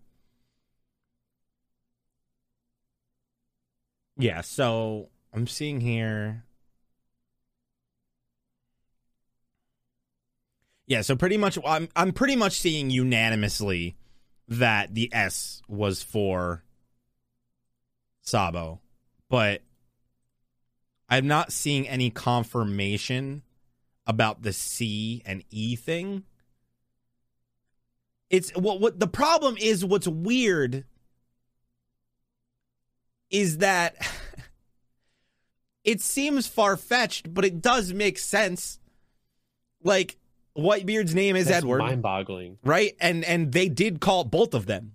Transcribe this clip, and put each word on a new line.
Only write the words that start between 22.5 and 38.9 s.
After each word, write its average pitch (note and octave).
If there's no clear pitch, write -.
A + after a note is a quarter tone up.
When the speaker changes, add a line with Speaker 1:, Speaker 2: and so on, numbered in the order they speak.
Speaker 1:
about A2
the G2+
C A2+
and F#2+
E A2
thing. F#3
It's F#3
what, F#3+
what G#3+
the G#3+
problem D4
is, G#3
what's F#3+
weird E3
is F#3+
that F3+
<laughs> -
it G#3+
seems C#4
far-fetched, G#3
but F#3+
it F3
does A#3+
make G3
sense. G3